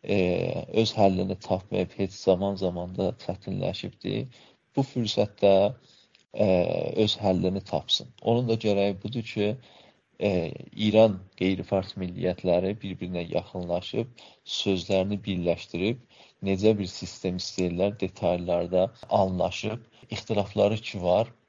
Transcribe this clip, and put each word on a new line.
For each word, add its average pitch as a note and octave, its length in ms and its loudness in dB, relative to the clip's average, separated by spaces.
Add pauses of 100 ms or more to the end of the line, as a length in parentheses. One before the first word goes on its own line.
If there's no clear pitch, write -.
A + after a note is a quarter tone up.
e, - 160 0 (520)
öz A2 240 2
həllini F#2+ 460 2
tapmayıb, F#2+ 520 -2
heç G2 220 -4
zaman G2 420 2
zamanda F#2 640 -2
çətinləşibdi. F#2+ 960 -6 (640)
Bu C3+ 80 2
fürsətdə, G#2 680 2 (800)
e, G#2+ 140 2 (460)
öz G#2+ 240 2
həllini F#2+ 440 0
tapsın. - 460 -4 (120)
Onun A#2+ 280 2
da A2+ 60 2
gərəyi G2+ 440 0
budur A2 260 -6
ki, G#2 260 -2 (680)
e, G#2 100 2 (460)
İran G#2+ 440 6 (180)
qeyri-fars F#2+ 600 0
milliyyətləri F2+ 800 0
bir-birinə F2+ 480 -6
yaxınlaşıb, F2+ 840 -4 (380)
sözlərini F#2+ 760 0
birləşdirib, F2+ 760 -2 (440)
necə G2 340 4
bir G2 100 -4
sistem - 500 -6
istəyirlər, F#2 640 -2
detallarda F2+ 880 0 (180)
anlaşıb, F#2+ 760 0 (220)
ixtilafları G#2 720 0
ki G2+ 260 -8
var F#2 300 2 (160)